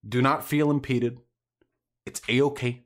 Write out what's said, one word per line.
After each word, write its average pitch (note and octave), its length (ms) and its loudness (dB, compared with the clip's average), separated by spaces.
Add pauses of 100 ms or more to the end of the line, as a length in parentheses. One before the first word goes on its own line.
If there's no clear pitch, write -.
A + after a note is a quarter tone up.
do B2 140 0
not C#3 220 2
feel D3+ 260 2
impeded. B2 500 -2 (840)
It's - 220 -14
A-okay. B2 580 0